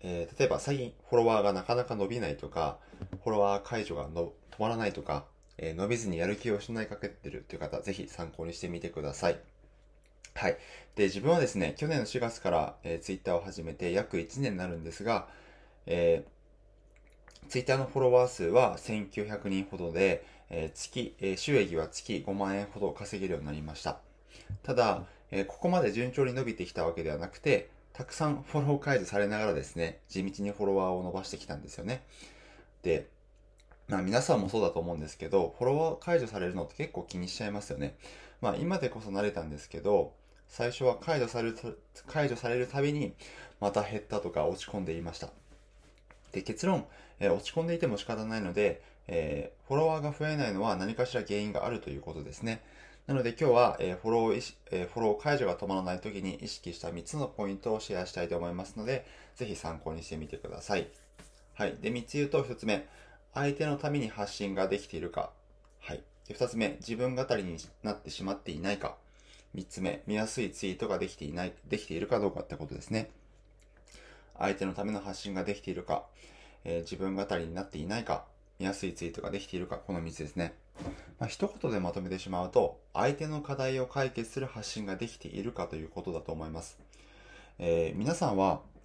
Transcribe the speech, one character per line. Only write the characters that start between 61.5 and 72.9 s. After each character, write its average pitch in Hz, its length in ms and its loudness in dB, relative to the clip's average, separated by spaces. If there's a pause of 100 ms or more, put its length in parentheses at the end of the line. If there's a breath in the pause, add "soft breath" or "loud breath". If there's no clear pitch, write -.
は 104 140 0
い。 - 140 -4
で、 107 80 0
三 120 140 -2
つ 147 140 -6
言 147 80 4
う - 20 0
と、 143 160 4
一 123 120 -6
つ - 100 -8
目、 104 200 2 (480 loud breath)
相 139 220 2
手 151 120 0
の 147 100 2
た 147 140 -2
め 147 80 2
に 117 100 0
発 104 240 -4
信 98 220 -2
が 95 120 2
で 101 120 2
き - 80 -14
て 85 100 -8
い 80 40 -4
る 85 100 -4
か。 - 200 -4 (480)
は - 140 -8
い。 - 80 -8 (260)
で、 107 60 -10
二 120 140 0
つ 113 100 -4
目、 104 220 2
自 117 160 -6
分 127 180 0
語 123 100 0 (120)
り 101 80 0
に 85 140 -6 (260)
な 107 80 -2
っ 101 100 -6
て - 80 -14
し - 140 -10
ま 95 100 -2
っ - 60 -8
て - 120 -10
い 76 80 -6
な 95 120 -2
い 101 80 -2
か。 - 180 -6 (560 loud breath)
三 92 120 -8
つ - 140 -12
目、 92 280 -2
見 104 80 0
や 110 100 2
す 117 160 -4
い 98 80 -2
ツ - 160 -8
イ 95 60 0
ー 92 60 -6
ト 110 100 -2
が 95 100 0
で 90 100 0
き - 80 -10
て - 100 -10
い 73 80 -6
な 90 120 -2
い、 87 80 -6 (140)
で - 100 0
き - 80 -6
て - 80 -8
い 82 60 -2
る 104 80 -2
か 113 120 2
ど 104 80 2
う 90 40 0
か - 80 -6
っ - 80 -6
て 78 80 -8
こ 73 100 -8
と 73 80 -10
で - 80 -10
す - 80 -12
ね。 110 220 -2 (1300 loud breath)